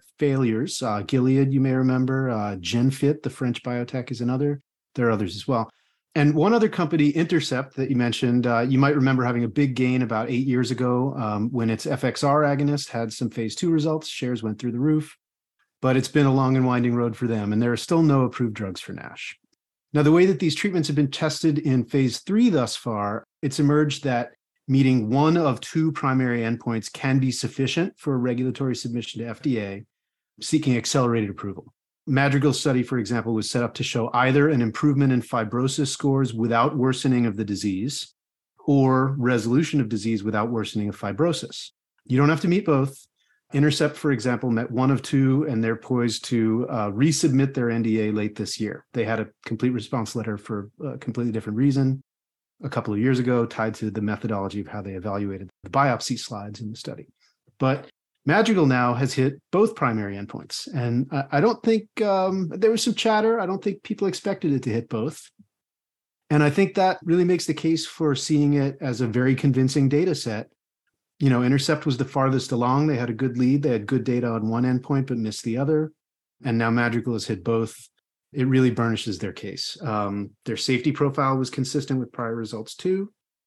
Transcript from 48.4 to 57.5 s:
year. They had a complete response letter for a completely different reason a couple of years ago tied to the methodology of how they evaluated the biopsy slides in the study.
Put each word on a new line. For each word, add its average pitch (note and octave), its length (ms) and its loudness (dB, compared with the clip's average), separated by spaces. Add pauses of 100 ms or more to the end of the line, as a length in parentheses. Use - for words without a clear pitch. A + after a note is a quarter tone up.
year. - 360 -8
They A#2 100 -2
had A2 160 -2
a G#2 80 -6 (160)
complete B2 300 -2
response A2+ 420 -6
letter G#2+ 220 -6
for G#2 320 -8 (120)
a C3+ 140 -8
completely A#2+ 360 -4
different A2 260 -4
reason C3+ 440 2 (600)
a - 60 -8
couple G#2+ 240 -4
of G#2 60 0
years B2+ 180 2
ago B2 260 2
tied A2 300 -4
to A2 160 -6
the G#2 100 -6
methodology G2+ 600 -4
of F2+ 60 -16
how G#2+ 120 -10
they F#2+ 140 -10
evaluated G2 560 -6 (140)
the - 40 -16
biopsy B2 500 0
slides G#2 440 -12
in G#2+ 80 -8
the A2+ 80 -12
study. - 300 -14 (500)